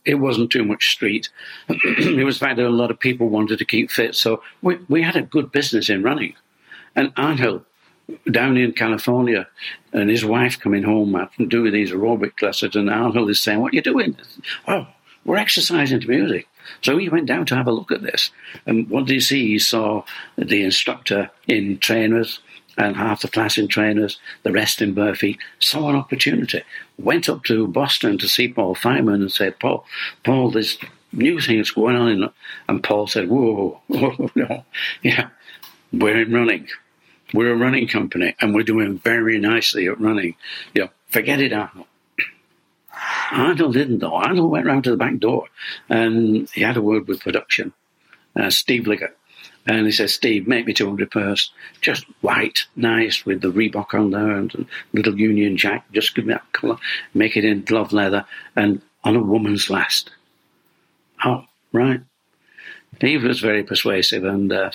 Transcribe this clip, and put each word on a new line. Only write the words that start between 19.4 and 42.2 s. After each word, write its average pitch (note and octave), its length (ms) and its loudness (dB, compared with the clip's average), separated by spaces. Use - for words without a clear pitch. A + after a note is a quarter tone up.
He G#2+ 120 2
saw G#2+ 460 0
the - 260 0
instructor G2 680 -2
in G2+ 320 0
trainers A2+ 640 0
and G#2 200 0
half G#2+ 260 -2
the - 60 -6
class A2 300 0
in G#2 100 0
trainers, G#2+ 500 0
the G#2 100 -2
rest G#2+ 300 0
in G2 120 0
bare G#2 200 0
feet. - 240 -2
Saw D3+ 300 0
an C#3+ 80 2
opportunity. - 640 -2
Went E3 300 0
up D#3 160 -4
to A2 220 2
Boston B2+ 520 0
to G2+ 100 -2
see B2 200 2
Paul G2 260 0
Fireman A2+ 480 2
and F#2+ 100 -2
said, F#2+ 260 -2
"Paul, - 280 -2
Paul, B2+ 260 2
there's G#2+ 280 -2
new D3 280 0
things A2+ 300 0
going A#2 260 2
on." A#2+ 120 2
In, G2+ 220 0
and G2 140 -2
Paul G#2 240 0
said, G2 220 -2
"Whoa, G#2+ 560 2
<laughs> - 40 -20
whoa, B2+ 460 -2
no. - 300 -2
Yeah, - 260 0
we're G#2+ 300 2
in A2 100 -2
running. A#2 360 0
We're A#2+ 200 4
a A#2 40 2
running B2+ 320 2
company, F#2+ 520 -2
and G#2 140 2
we're G#2+ 80 4
doing A2 360 0
very A2+ 400 2
nicely G#2+ 500 0
at A2 120 -4
running. G#2 360 0
You G#2 80 2
know, F#2 80 -6
forget C3+ 320 0
it, C3 120 0
Arnold." F#2+ 340 -8